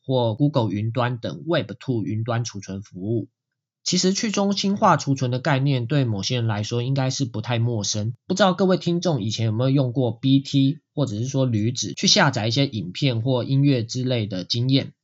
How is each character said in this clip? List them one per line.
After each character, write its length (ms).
或 300
Google 380
云 180
端 280
等 280
Web 320
two 240
云 220
端 180
储 160
存 240
服 200
务。 260
其 140
实 140
去 200
中 200
心 240
化 200
储 180
存 160
的 80
概 220
念 260
对 180
某 200
些 100
人 140
来 160
说 180
应 100
该 160
是 160
不 160
太 200
陌 240
生， 300
不 80
知 80
道 100
各 120
位 120
听 240
众 220
以 80
前 160
有 60
没 100
有 80
用 220
过 180
B 300
T 400
或 140
者 120
是 100
说 180
驴 240
子 240
去 140
下 240
载 160
一 20
些 160
影 240
片 320
或 220
音 180
乐 220
之 180
类 240
的 160
经 260
验。 240